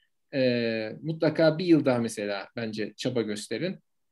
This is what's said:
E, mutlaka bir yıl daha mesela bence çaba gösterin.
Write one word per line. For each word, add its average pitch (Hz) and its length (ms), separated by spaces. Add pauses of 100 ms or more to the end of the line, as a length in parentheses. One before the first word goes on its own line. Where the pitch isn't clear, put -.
(340)
E, 120 680
mutlaka 156 560
bir 185 80
yıl 156 200
daha 123 140
mesela 101 560
bence 110 420
çaba - 240
gösterin. 110 580 (320)